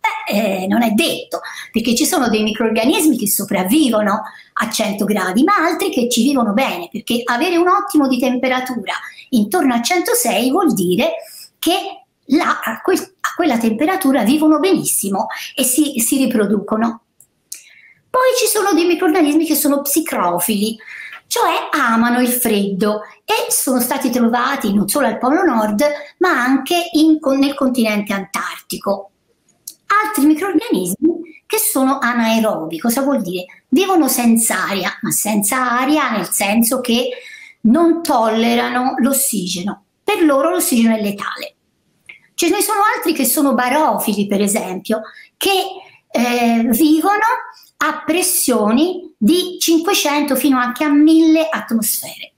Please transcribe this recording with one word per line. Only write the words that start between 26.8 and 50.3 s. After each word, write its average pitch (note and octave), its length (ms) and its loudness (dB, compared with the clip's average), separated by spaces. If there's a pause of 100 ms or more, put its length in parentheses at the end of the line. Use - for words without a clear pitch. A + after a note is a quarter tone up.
in, D#4 260 4
con, C4+ 200 0
nel C#4 160 2
continente A3 580 0
antartico. - 1000 -8 (960)
Altri F4+ 220 0
microrganismi D#4 1200 -2
che A4 120 -4
sono C4+ 420 0
anaerobi, A3 800 0
cosa A#3+ 220 0
vuol C4+ 200 0
dire? F3+ 220 -8 (240)
Vivono E4+ 400 2
senza A3+ 580 2
aria, G3 240 -4 (120)
ma F3+ 100 -4
senza A#3 640 -2
aria C4+ 320 0
nel G3 180 -4
senso A3+ 520 0
che A#3+ 300 -2 (520)
non E4 400 4
tollerano A#3+ 960 0
l'ossigeno. F#3 840 -2 (180)
Per F#4+ 220 0
loro C#4+ 260 2
l'ossigeno A#3 460 2
è G#3+ 40 -4
letale. - 540 -8 (800)
Ce E4+ 140 0
ne G4 140 0
sono G#4 180 -2 (160)
altri A4+ 160 -2
che C4+ 120 -2
sono C4+ 300 0
barofili, B3 720 0
per G3 140 -2
esempio, G3+ 600 -4 (340)
che, F#4+ 280 0 (460)
eh, A#3 600 2
vivono D#4+ 540 2 (540)
a D4+ 260 -4
pressioni C#4 1120 0
di E4+ 440 2
cinquecento D4+ 760 0